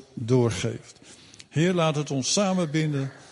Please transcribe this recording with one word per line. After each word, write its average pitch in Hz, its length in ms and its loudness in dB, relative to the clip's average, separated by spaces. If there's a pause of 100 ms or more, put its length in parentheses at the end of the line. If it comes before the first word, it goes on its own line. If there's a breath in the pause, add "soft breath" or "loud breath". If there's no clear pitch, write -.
(140)
doorgeeft. 117 840 -2 (500 loud breath)
Heer, 170 240 2
laat 160 220 2
het 147 160 -4
ons 135 220 -2
samenbinden. 156 800 0 (200 loud breath)